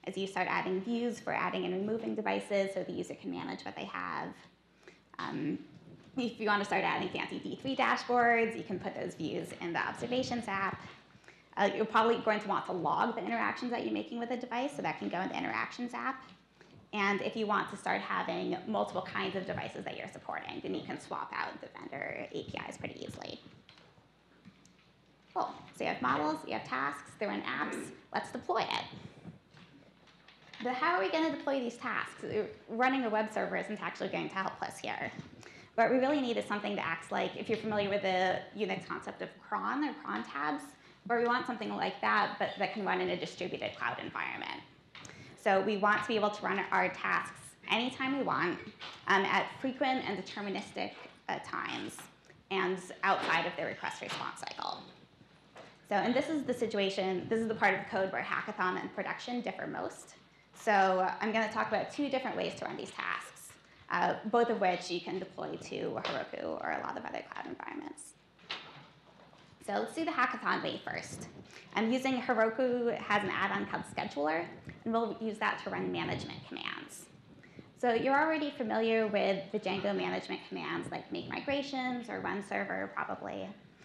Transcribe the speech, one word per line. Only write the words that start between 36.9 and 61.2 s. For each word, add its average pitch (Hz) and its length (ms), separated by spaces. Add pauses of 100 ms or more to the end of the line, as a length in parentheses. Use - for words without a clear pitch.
like, 196 260
if 196 120
you're 220 100
familiar 208 320
with 202 120
the 185 360 (180)
Unix 185 300
concept - 340
of 175 100 (120)
cron 214 400
or 269 120
cron 208 280
tabs, - 400 (460)
where 233 100
we 240 80
want 240 180
something 208 300
like 196 280
that, 214 360
but 202 120 (100)
that - 120
can 208 120
run 180 160
in 185 100
a 180 60
distributed 156 600
cloud 120 240
environment. - 600 (800)
So 190 180
we 202 160
want 208 240
to - 80
be 226 80
able 208 140
to - 120
run 185 160 (140)
our 185 160
tasks - 500 (320)
anytime 254 460
we 254 80
want, 156 340 (500)
um, 196 180
at 190 180 (160)
frequent 262 480
and 196 80
deterministic, 196 760 (360)
uh, - 180
times, - 520 (520)
and 185 280 (240)
outside 170 420
of 175 140
the 156 80
request - 340
response - 400
cycle. - 380 (1120)
So, 208 60
and 214 180
this 294 160
is 294 140
the 247 100
situation, 196 720
this 226 120
is 226 80
the 226 60
part 233 200
of 208 60
the - 100
code 190 200
where 120 120
hackathon - 580
and - 140
production 240 480
differ - 240
most. - 480 (400)
So, - 180
uh, 190 480